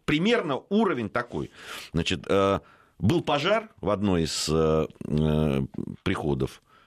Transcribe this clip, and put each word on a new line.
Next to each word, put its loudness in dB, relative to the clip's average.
примерно 0
уровень 0
такой. -6
Значит, -2
э, 4
был 2
пожар 0
в -2
одной 2
из, -4
э, 2
э, 2
приходов, -4